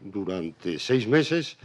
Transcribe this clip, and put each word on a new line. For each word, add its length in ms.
durante 800
seis 280
meses, 580